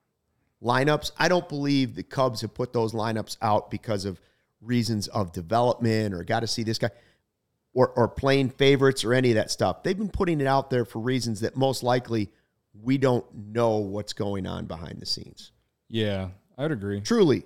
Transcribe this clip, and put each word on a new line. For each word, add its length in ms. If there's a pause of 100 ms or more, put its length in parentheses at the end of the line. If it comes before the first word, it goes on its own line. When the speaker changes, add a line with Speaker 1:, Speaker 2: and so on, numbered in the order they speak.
(640)
Speaker 1:
lineups, 560
I 100
don't 200
believe 460
the 80
Cubs 400
have 120
put 180
those 200
lineups 500
out 280
because 340
of 160 (400)
reasons 480
of 240
development 840
or 100
gotta 220
see 160
this 160
guy 120 (840)
or, 160
or 180
playing 420
favorites 540
or 80
any 180
of 60
that 140
stuff. 320
They've 160
been 100
putting 320
it 60
out 240
there 140
for 160
reasons 400
that 160
most 260
likely 480 (520)
we 160
don't 260 (100)
know 420
what's 360
going 340
on 200
behind 340
the 60
scenes. 460 (360)
Speaker 2:
Yeah, 400 (280)
I'd 160
agree. 280
Speaker 1:
Truly, 460